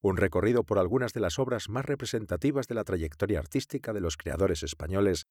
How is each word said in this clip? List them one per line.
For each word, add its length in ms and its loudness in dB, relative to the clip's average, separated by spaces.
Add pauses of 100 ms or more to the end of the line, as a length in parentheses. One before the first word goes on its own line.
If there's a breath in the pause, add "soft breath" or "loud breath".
Un 160 2
recorrido 460 2
por 140 2
algunas 360 2
de 60 -4
las 180 0
obras 320 -2
más 160 -4
representativas 800 -2
de 80 -6
la 100 -2
trayectoria 540 0
artística 560 -4
de 60 -2
los 180 -2
creadores 460 0
españoles 680 0